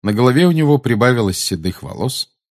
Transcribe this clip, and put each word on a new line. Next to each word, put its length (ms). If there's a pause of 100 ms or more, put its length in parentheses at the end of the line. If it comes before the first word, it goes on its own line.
на 120
голове 340
у 40
него 260
прибавилось 600
седых 460
волос, 540 (120)